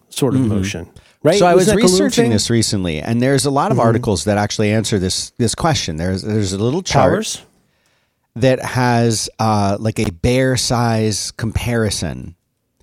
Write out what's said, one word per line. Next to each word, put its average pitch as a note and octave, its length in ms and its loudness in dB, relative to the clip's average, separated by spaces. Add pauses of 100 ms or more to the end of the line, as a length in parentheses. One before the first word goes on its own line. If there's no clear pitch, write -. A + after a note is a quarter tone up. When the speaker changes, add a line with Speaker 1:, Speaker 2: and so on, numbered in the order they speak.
Speaker 1:
sort C3 260 -2
of C3 60 2
Speaker 2:
Mm-hmm. A#2 80 0
Speaker 1:
motion, F#2+ 400 -4 (340)
right? F3+ 160 4
Speaker 2:
So F3+ 80 4
I F3 80 6
was F#3 100 6
Speaker 1:
Wasn't G#3 140 4
that - 20 2
Speaker 2:
researching A#3 460 4
Speaker 1:
galumphing? A2+ 60 2
Speaker 2:
this G#2 180 0
recently, F#2 500 0
and A#2 180 -2
there's C3+ 260 2
a D3 60 0
lot D3+ 200 0
of A#2+ 80 0
Speaker 1:
Mm-hmm. A#2 80 4
Speaker 2:
articles A2+ 380 0
that G#2 120 0
actually G#2 340 0
answer G#2+ 280 0
this, - 400 -4
this A#2 160 0
question. A#2 420 -2
There's, F#2 240 -4
there's G#2 320 -2
a G2 60 -6
little C3+ 240 -2
chart C#3 300 2
Speaker 1:
Powers? - 280 -6 (960)
Speaker 2:
that B2+ 280 2
has, A#2+ 760 0
uh, G#2 420 0
like, A2 200 -4
a G2 120 -2
bear B2+ 460 0
size A2+ 720 -2
comparison. G2 1000 -4 (500)